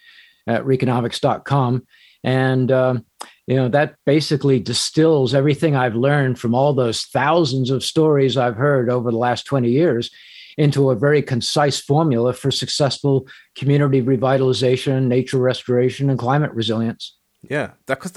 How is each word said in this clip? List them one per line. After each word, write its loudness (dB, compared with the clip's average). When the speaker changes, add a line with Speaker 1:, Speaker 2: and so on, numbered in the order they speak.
Speaker 1:
at -2
reconomics -2
dot -2
com. 0
And, 0
uh, 2
you 0
know, 0
that 0
basically 2
distills 0
everything 2
I've 0
learned 0
from -2
all 2
those -2
thousands 0
of -2
stories 2
I've 0
heard 0
over -2
the -2
last -2
twenty 0
years 0
into 2
a 0
very 2
concise -2
formula 0
for -4
successful -2
community 2
revitalization, 0
nature 0
restoration, 0
and 0
climate -2
resilience. -4
Speaker 2:
Yeah, -6
that, -6
'cause -14